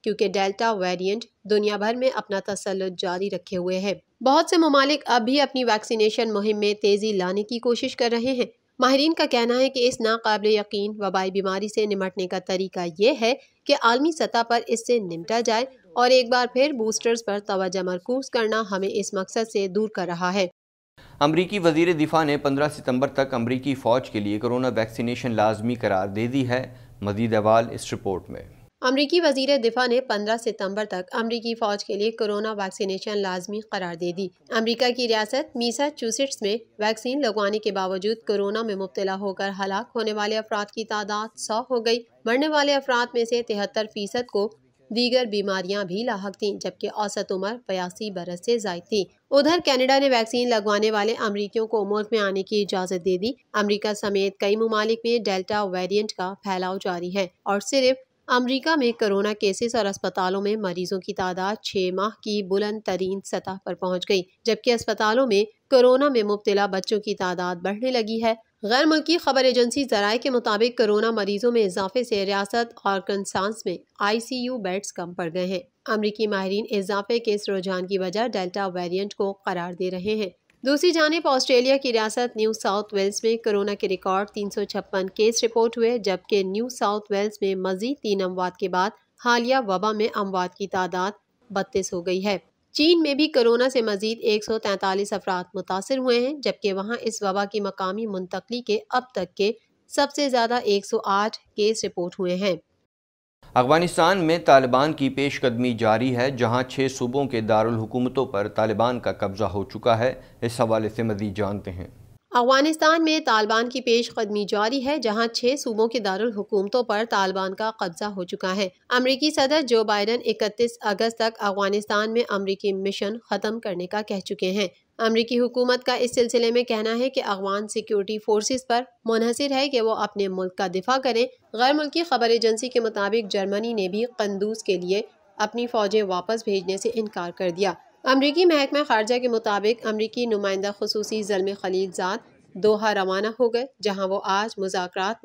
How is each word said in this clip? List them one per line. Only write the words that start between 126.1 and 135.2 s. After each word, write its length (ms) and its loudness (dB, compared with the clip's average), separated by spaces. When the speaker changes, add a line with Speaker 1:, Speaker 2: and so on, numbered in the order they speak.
Speaker 1:
सिलसिले 360 4
में 140 2
कहना 280 -2
है 160 0
कि 120 -2
अफगान 460 -2
सिक्योरिटी 580 -2
फोर्सेस 440 0
पर 160 2
मुनहसिर 460 0
है 160 2
कि 120 2
वो 200 2
अपने 300 -2
मुल्क 260 -4
का 120 0
दिफा 300 0
करें। 260 2
गैर 200 4
मुल्की 280 -2
खबर 280 2
एजेंसी 380 2
के 100 0
मुताबिक 500 -2
जर्मनी 440 -2
ने 160 -2
भी 140 -2
कंदूज 440 -2
के 160 0
लिए 240 -2